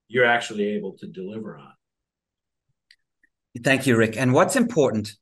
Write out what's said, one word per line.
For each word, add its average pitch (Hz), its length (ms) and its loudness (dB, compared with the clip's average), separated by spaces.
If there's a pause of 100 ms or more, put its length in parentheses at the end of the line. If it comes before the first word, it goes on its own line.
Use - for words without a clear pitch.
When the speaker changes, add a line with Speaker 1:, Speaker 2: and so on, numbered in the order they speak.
Speaker 1:
you're 123 180 0
actually 113 440 -2
able 95 300 -8
to 101 80 -16
deliver 92 500 -14
on. 73 160 -20 (1900)
Speaker 2:
Thank 131 240 2
you, 123 120 4
Rick. 110 200 2
And 127 160 2
what's 185 220 4
important, 131 680 0